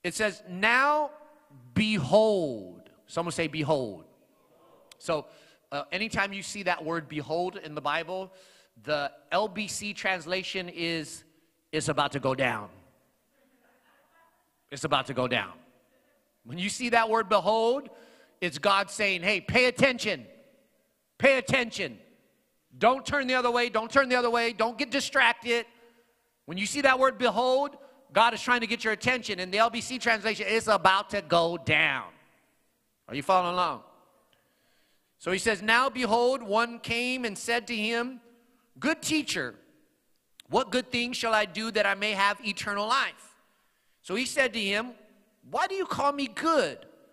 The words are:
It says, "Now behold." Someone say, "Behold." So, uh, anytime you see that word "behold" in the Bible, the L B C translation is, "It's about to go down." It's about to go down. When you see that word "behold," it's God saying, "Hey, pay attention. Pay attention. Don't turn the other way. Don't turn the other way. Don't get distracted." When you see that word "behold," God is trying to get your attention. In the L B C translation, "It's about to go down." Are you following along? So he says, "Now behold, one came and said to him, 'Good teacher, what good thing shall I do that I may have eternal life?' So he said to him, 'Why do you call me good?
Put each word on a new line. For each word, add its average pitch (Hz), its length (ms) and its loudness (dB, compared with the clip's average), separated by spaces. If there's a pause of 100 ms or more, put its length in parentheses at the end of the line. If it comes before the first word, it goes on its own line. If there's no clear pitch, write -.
It 175 100 -4
says, 208 340 -2
"Now 254 640 2 (600)
behold." 165 1160 2 (180)
Someone 170 260 -4
say, 165 140 0
"Behold." 139 580 -2 (960)
So, 156 260 -4 (460)
uh, 143 200 -6
anytime 202 400 -2
you 196 120 -10
see 202 200 -10
that 170 220 0
word 160 240 -4
"behold" 160 480 -4
in 156 180 -14
the 151 60 -6
Bible, 165 500 -4 (520)
the 143 280 -4 (200)
L 202 180 2
B 202 180 -8
C 208 260 -8
translation 185 760 -4
is, 165 560 -6 (460)
"It's 151 180 -2
about 143 240 0
to 139 60 -4
go 131 160 0
down." 117 340 -2 (2000)
It's 139 120 -10
about 135 240 0
to 143 60 -8
go 127 140 0
down. 104 260 -2 (920)
When 127 140 -12
you 185 120 -4
see 240 200 -6
that 226 200 4
word 220 180 2
"behold," 226 640 2 (500)
it's 170 180 -4
God 196 320 2
saying, 196 340 -2
"Hey, 190 180 0
pay 254 240 4
attention. 240 600 0 (920)
Pay 269 200 6
attention. 226 600 -2 (800)
Don't 254 280 4
turn 277 220 0
the 254 80 0
other 247 160 4
way. 240 180 2
Don't 220 200 -2
turn 269 200 4
the 254 80 4
other 240 120 2
way. 233 240 0
Don't 220 240 -2
get 262 140 -4
distracted." 240 720 2 (800)
When 170 120 -10
you 202 80 -2
see 277 160 -4
that 262 180 4
word 262 180 4
"behold," 254 600 2 (340)
God 226 220 6
is 214 80 -8
trying 247 200 2
to 226 60 -2
get 226 160 -4
your 220 100 0
attention. 214 460 -2
In 185 100 -6
the 190 100 -2
L 226 100 6
B 226 120 -6
C 254 160 -8
translation, 214 500 0
"It's 220 200 2
about 196 440 4
to 202 100 -2
go 170 360 2
down." 151 540 0 (960)
Are - 80 -12
you 139 80 -6
following 180 300 2
along? 165 300 -2 (1300)
So - 140 -6
he 190 80 0
says, 208 220 0
"Now 233 280 4
behold, 240 540 0
one 233 360 -2
came 247 440 -4
and 214 140 -6
said 233 300 -4
to 233 80 -6
him, 233 440 -4 (580)
'Good 311 240 -2
teacher, 185 540 -4 (960)
what 240 200 0
good 247 220 -2
thing 240 220 -2
shall 233 200 -2
I 214 120 2
do 220 260 -6
that 202 140 2
I 196 100 2
may 202 160 -2
have 202 340 0
eternal 208 420 -4
life?' 233 500 -4 (640)
So - 120 -8
he 240 120 -2
said 254 280 -2
to 226 60 -4
him, 214 340 -4 (560)
'Why 277 160 -2
do 381 80 -8
you 381 140 -4
call 285 240 0
me 285 160 -4
good? 220 580 -2 (280)